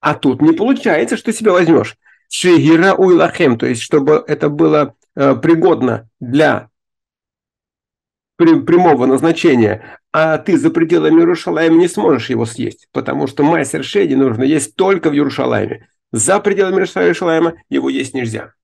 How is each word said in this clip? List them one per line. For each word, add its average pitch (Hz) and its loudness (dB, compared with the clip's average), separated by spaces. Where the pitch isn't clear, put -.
А 151 -2
тут 131 -2
не 160 4
получается, 196 0
что - -6
себе 214 0
возьмешь. 160 2
Шигира 165 2
уй 185 4
лахем, 156 0
то 120 -4
есть 123 -4
чтобы 151 0
это 151 -2
было, 151 0
э, 139 0
пригодно 151 0
для 131 -2
при-, 165 4
прямого 156 2
назначения, 131 0
а 156 0
ты 160 0
за 151 0
пределами 165 2
Иерушалайма 165 0
не 175 4
сможешь 151 -2
его 117 -2
съесть, - -10
потому 139 -4
что 135 -4
майсер 151 0
шейни 180 -2
нужно 131 0
есть 143 -2
только 185 0
в - -6
Иерушалайме. 127 -4
За 185 -2
пределами 190 -2
Иерушалайма 170 -2
его 135 -4
есть 135 -8
нельзя. 117 -8